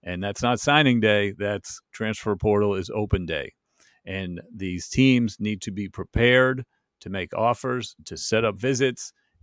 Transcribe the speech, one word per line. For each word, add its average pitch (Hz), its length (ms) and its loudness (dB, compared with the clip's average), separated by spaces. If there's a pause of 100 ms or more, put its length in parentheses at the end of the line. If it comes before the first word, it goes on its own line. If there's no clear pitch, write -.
And 90 220 -6
that's 101 180 -6
not 120 180 0
signing 143 400 4
day. 104 320 4
That's 101 460 -6 (140)
transfer 107 420 -4
portal 104 400 2
is 92 140 -4
open 98 380 0
day. 76 260 -6 (540)
And 92 340 -8 (100)
these 92 380 -8
teams 123 500 2
need 104 220 -4
to - 100 -8
be 98 200 -8
prepared 127 760 2 (360)
to 98 100 -12
make 95 240 -6
offers, 120 600 -2 (120)
to 82 100 -12
set 113 260 0
up 107 140 0
visits, 127 560 0 (300)